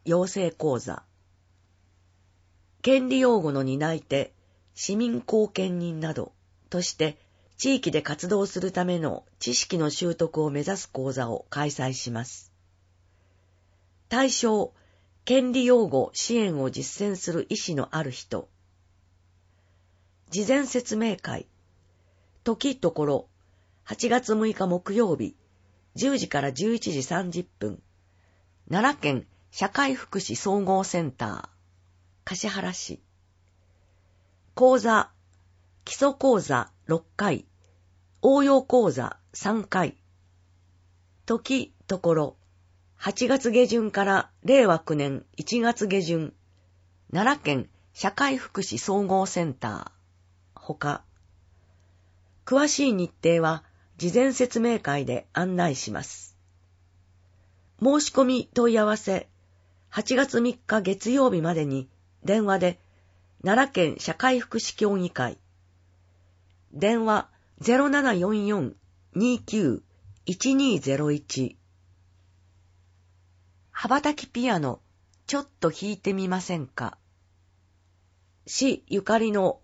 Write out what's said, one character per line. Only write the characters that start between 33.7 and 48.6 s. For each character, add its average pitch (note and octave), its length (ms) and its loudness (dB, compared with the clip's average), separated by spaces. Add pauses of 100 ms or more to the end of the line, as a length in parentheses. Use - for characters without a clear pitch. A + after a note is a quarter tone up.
講 B3+ 240 6
座、 A3 320 2 (720)
基 - 60 -12
礎 C#4 240 2
講 B3+ 260 4
座 C3+ 320 -2 (140)
六 E3 180 -2 (140)
回、 F#3+ 260 -2 (800)
応 C#4 220 6
用 C4+ 180 6
講 A#3+ 280 4
座 A#2+ 280 -4 (160)
三 G#3+ 300 -2
回。 F3 340 -2 (1300)
時 A#3+ 480 -2 (120)
と F#3 120 -4
こ E3+ 160 2
ろ、 D3+ 220 0 (580)
八 - 340 -2
月 C4 220 2
下 A#3+ 160 6
旬 A3 240 0
か G3 140 0
ら G3 260 0 (120)
令 C4 220 8
和 E3+ 140 6
九 - 160 -4
年 C#3+ 320 -2 (100)
一 - 240 -2
月 A3+ 260 0
下 G3 140 0
旬、 D#3+ 320 -2 (800)
奈 B3 260 2
良 - 40 -20
県 C3+ 280 -2 (220)
社 - 180 -4
会 C#4 280 0
福 - 240 -8